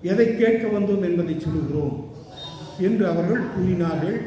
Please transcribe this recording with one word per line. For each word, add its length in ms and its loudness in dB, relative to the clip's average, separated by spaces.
எதை 220 4
கேட்க 320 4
வந்தோம் 360 2
என்பதை 360 0
சொல்லுகிறோம் 560 -2
என்று 280 2
அவர்கள் 360 2
கூறினார்கள். 720 0